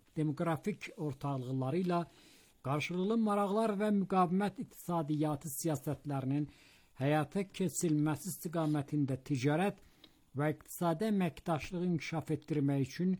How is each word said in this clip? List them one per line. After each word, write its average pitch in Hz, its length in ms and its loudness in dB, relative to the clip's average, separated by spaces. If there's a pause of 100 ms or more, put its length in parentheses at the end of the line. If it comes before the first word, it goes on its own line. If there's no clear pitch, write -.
(160)
demoqrafik 160 800 -2
ortaqlıqları 135 880 -2
ilə 175 160 2 (640)
qarşılıqlı 175 540 0
maraqlar 208 580 2
və 214 220 2
müqavimət 190 640 2
iqtisadiyyatı 151 880 -2
siyasətlərinin 143 960 -2 (500)
həyata 151 540 0
keçirilməsi 156 800 0
istiqamətində 151 840 0 (100)
ticarət 151 520 2 (560)
və 147 180 0
iqtisadi 175 560 -2
əməkdaşlığı 175 760 -2
inkişaf 160 500 -2
etdirmək 139 520 0
üçün 185 320 0